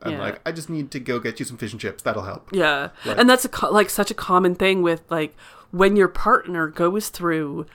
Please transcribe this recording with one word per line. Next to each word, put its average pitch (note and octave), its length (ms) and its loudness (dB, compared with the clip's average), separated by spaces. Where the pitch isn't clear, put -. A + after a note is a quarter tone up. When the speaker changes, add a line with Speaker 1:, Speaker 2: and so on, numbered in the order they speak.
Speaker 1:
I'm D#3+ 100 -6
Speaker 2:
Yeah. C#3+ 80 -8
Speaker 1:
like, G#2 260 -6
"I E3 60 -4
just E3 180 -12
need D3+ 220 -6
to C#3 80 -8
go B2 180 -4
get - 200 -6
you C3 80 -6
some A#2+ 100 -12
fish A2 160 -8
and A2+ 80 -12
chips. - 220 -8
That'll G#2+ 200 -2
help." - 300 -12
Speaker 2:
Yeah. D3+ 380 0
Speaker 1:
Like G#3+ 140 -2
Speaker 2:
And A#3+ 100 6
that's B3+ 160 6
a B3 40 -4
co-, - 240 -4
like, G#3 180 4
such G3+ 200 -2
a - 40 -8
common F3+ 400 2
thing F#3+ 280 2
with, E3 280 0
like, D#3 260 -4
when G3 260 4
your F#3 120 6
partner F3+ 600 0
goes F3+ 420 0
through D#3+ 640 -4